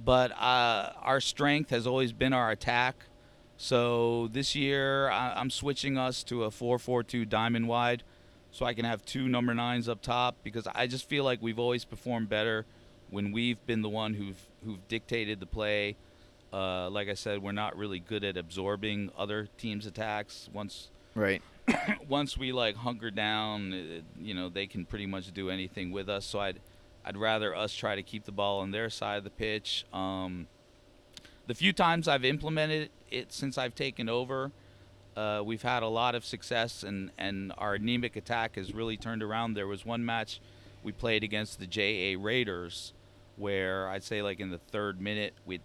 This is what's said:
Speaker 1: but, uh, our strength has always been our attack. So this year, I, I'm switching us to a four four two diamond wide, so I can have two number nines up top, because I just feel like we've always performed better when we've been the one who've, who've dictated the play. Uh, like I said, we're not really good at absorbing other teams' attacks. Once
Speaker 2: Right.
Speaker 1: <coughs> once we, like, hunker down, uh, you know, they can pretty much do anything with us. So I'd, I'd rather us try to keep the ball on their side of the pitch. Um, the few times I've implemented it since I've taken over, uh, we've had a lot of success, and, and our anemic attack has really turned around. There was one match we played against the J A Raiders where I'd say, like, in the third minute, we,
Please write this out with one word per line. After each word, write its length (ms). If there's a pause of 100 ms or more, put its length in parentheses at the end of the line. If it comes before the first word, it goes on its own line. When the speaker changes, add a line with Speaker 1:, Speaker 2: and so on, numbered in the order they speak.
Speaker 1:
but, 280
uh, 720
our 200
strength 480
has 160
always 280
been 200
our 180
attack. 540 (520)
So 720
this 240
year, 540
I, 260
I'm 160
switching 460
us 280
to 200
a 60
four 280
four 240
two 220
diamond 420
wide, 360 (500)
so 120
I 80
can 120
have 180
two 240
number 260
nines 360
up 120
top, 420
because 300
I 140
just 220
feel 160
like 160
we've 180
always 240
performed 460
better 360 (440)
when 240
we've 340
been 140
the 80
one 240
who've, 280 (220)
who've 240
dictated 540
the 60
play. 500 (560)
Uh, 360
like 200
I 60
said, 260
we're 100
not 240
really 240
good 240
at 140
absorbing 800
other 300 (100)
teams' 300
attacks. 640
Once 360 (260)
Speaker 2:
Right. 260 (260)
Speaker 1:
<coughs> 400
once 300
we, 140
like, 240
hunker 360
down, 600
uh, 280 (200)
you 120
know, 160
they 180
can 180
pretty 220
much 260
do 160
anything 420
with 180
us. 160
So 140
I'd, 200 (460)
I'd 120
rather 380
us 180
try 220
to 80
keep 220
the 60
ball 300
on 100
their 180
side 280
of 60
the 80
pitch. 600
Um, 560 (1000)
the 80
few 180
times 340
I've 180
implemented 640 (220)
it 220
since 240
I've 180
taken 340
over, 420 (640)
uh, 300
we've 160
had 220
a 40
lot 280
of 100
success, 560
and, 380
and 400
our 160
anemic 400
attack 400
has 180
really 240
turned 240
around. 320
There 140
was 180
one 180
match 380 (420)
we 80
played 320
against 360
the 80
J 460
A 40
Raiders 760 (420)
where 540
I'd 140
say, 200
like, 160
in 100
the 80
third 440
minute, 320 (120)
we, 200